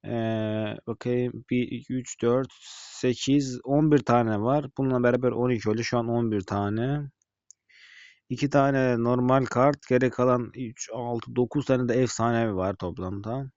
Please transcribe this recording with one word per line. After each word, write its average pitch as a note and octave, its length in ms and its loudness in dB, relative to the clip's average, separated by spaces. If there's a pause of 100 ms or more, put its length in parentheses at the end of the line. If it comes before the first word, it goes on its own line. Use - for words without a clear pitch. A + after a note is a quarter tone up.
Ee, A2 720 -4 (100)
bakayım. B2 640 -4
Bir, B2 120 2
iki, A#2+ 320 -8
üç, - 280 -8
dört, B2 300 0 (480)
sekiz, C3 640 0
on D3+ 280 2
bir C#3+ 60 6
tane A2+ 420 2
var. C#3 260 0 (120)
Bununla C3 240 0
beraber B2 280 2
on A#2+ 200 0
iki G#2+ 200 0
oldu. A2+ 120 0
Şu A#2+ 160 -2
an A#2 100 -2
on A#2 240 0
bir G#2 80 0
tane. A2+ 720 -2 (1200)
İki C3+ 220 -2
tane C3 540 4
normal B2+ 400 4
kart. C3+ 440 2
Geri B2+ 220 4
kalan B2 440 0
üç, A#2 380 -12
altı, A#2+ 440 -6
dokuz B2 300 0
tane B2+ 220 2
de A#2 140 2
efsanevi A#2 540 0
var F#2+ 180 -2
toplamda. G2+ 840 -8